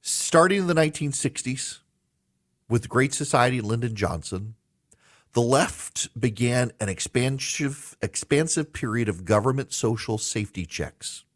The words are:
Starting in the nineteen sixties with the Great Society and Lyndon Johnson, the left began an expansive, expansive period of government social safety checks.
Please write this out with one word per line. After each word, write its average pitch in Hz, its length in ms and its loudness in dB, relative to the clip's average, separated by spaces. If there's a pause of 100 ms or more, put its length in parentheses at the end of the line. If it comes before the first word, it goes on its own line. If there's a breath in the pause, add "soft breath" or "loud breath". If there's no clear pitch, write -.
Starting 180 580 4
in 185 80 0
the 175 60 2
nineteen 156 380 2
sixties - 680 -4 (840)
with 117 160 2
the - 40 -14
Great 127 260 2
Society 127 460 2
and 104 80 -4
Lyndon 117 280 -2
Johnson, 98 600 -4 (800 soft breath)
the 120 80 2
left - 680 0 (120)
began 120 600 2
an 101 100 -2
expansive, 131 1120 -4
expansive 151 720 0
period 117 340 -2
of 90 180 -4
government 123 460 2
social 113 460 -2
safety 101 480 -4
checks. - 600 -10 (100)